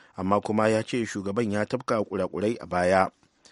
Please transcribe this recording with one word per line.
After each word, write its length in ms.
amma 240
kuma 300
ya 120
ce 220
shugaban 480
ya 140
tafka 380
kurakurai 560
a 60
baya. 440